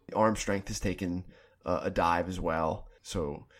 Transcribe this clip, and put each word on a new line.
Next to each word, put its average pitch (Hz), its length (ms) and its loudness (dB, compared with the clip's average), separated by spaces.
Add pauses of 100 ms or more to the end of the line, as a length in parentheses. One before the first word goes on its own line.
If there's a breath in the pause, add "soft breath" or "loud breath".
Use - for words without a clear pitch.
The - 80 -6
arm 110 180 6
strength 101 340 -2
has 113 120 -6
taken, 90 440 -2 (420 soft breath)
uh, 87 160 2
a 98 80 -2
dive 85 380 4
as 90 120 -4
well. 82 480 0 (140 soft breath)
So, 73 440 -4 (140 soft breath)